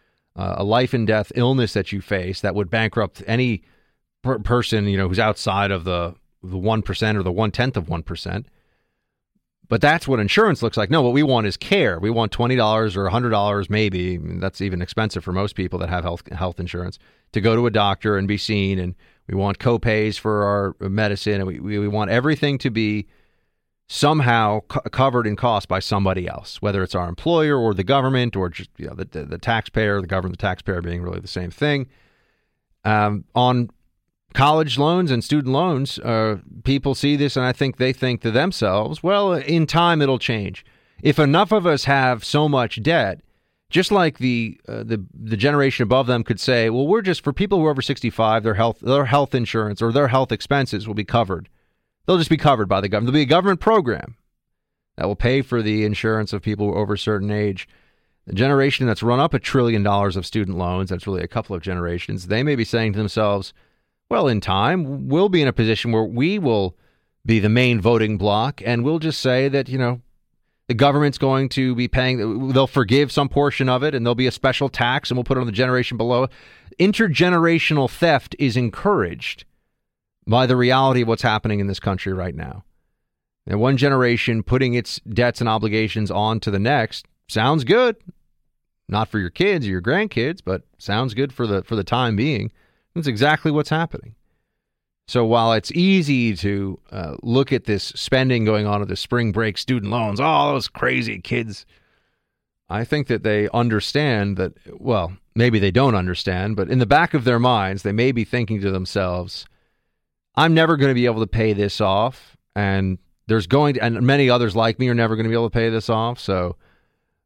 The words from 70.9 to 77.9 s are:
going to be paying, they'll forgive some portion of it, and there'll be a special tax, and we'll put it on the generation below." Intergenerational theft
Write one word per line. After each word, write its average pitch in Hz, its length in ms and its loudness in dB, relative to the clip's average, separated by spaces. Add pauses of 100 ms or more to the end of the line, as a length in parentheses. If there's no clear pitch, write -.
going 135 300 0
to 127 260 -2
be 120 120 -2
paying, 127 640 -2
they'll 131 140 4
forgive 131 460 2
some 139 180 0
portion 139 400 0
of 127 140 0
it, 151 100 -2
and 120 120 -2
there'll 120 100 2
be 127 120 0
a 117 40 2
special - 380 -2
tax, 123 420 -2
and 123 60 0
we'll 123 60 -2
put 127 140 0
it 127 40 0
on 123 40 -2
the 117 60 -4
generation 123 460 0
below." 123 300 0 (520)
Intergenerational 170 1080 2
theft - 500 0